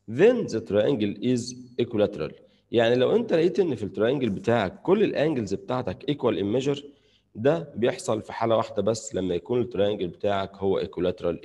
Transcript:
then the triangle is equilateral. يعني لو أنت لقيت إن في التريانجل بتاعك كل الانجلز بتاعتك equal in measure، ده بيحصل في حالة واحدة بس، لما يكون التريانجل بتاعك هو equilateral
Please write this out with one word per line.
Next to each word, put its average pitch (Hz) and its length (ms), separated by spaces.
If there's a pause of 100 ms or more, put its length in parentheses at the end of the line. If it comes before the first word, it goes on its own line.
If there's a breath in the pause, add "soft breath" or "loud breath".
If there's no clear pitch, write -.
then 196 380
the 110 140
triangle 107 520 (200)
is 117 220 (260)
equilateral. 101 520 (380 soft breath)
يعني 117 240
لو 127 200
أنت 233 180
لقيت 175 260
إن 170 160
في 104 80
التريانجل 117 460
بتاعك 104 520
كل 202 220
الانجلز 127 500
بتاعتك 127 580
equal 127 240
in 101 260
measure، 139 220 (520 loud breath)
ده 151 400
بيحصل 113 460
في - 120
حالة 113 240
واحدة 110 240
بس، 110 340
لما 92 200
يكون 120 260
التريانجل 101 460
بتاعك 98 480
هو 95 260
equilateral 87 640